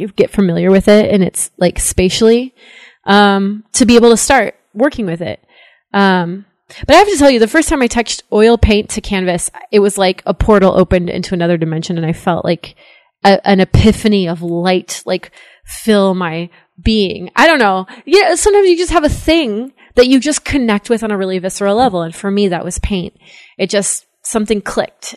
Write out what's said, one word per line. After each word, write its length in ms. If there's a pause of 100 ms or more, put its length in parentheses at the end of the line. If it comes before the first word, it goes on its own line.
(160)
get 160
familiar 400
with 160
it 260
and 100
its, 340
like, 220
spatially, 720 (520)
um, 580 (100)
to 120
be 100
able 140
to 80
start 380 (180)
working 320
with 160
it. 180 (540)
Um, 520 (420)
but 80
I 40
have 100
to 80
tell 120
you, 100
the 80
first 220
time 120
I 60
touched 440
oil 260
paint 340
to 100
canvas, 500 (200)
it 80
was 180
like 280
a 80
portal 400
opened 360
into 240
another 240
dimension 400
and 80
I 80
felt 320
like 300 (500)
a, 200
an 140
epiphany 720
of 120
light, 640
like, 260 (340)
fill 500
my 340 (320)
being. 540
I 100
don't 140
know. 280 (180)
Yeah, 300
sometimes 340
you 80
just 160
have 100
a 60
thing 640 (220)
that 120
you 120
just 260
connect 440
with 140
on 80
a 60
really 220
visceral 360
level. 260
And 140
for 160
me, 180
that 160
was 140
paint. 360 (420)
It 120
just, 360 (180)
something 380
clicked. 560